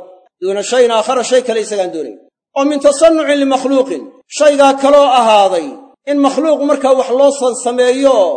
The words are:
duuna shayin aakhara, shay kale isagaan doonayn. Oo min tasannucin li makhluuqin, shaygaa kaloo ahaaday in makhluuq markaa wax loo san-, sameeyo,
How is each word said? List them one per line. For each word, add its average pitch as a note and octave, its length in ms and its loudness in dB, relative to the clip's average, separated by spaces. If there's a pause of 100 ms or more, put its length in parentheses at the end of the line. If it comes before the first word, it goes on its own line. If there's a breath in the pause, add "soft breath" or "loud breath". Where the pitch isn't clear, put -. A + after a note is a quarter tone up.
(380)
duuna G3 240 -6
shayin A#3+ 280 0
aakhara, A3+ 340 -2
shay B3 180 0
kale A3+ 180 -4
isagaan G3 320 -6
doonayn. C3+ 260 -10 (380)
Oo C#4 80 0
min D4 160 -2
tasannucin D4 580 2
li C#4 60 0
makhluuqin, C4+ 580 -2 (260)
shaygaa C#4 460 2
kaloo C#4+ 360 4
ahaaday G3+ 560 2 (400)
in C#4+ 120 -2
makhluuq C#4 440 0
markaa C#4 320 0
wax B3+ 160 -2
loo C4+ 220 2
san-, B3+ 220 -4
sameeyo, B3+ 600 0 (220)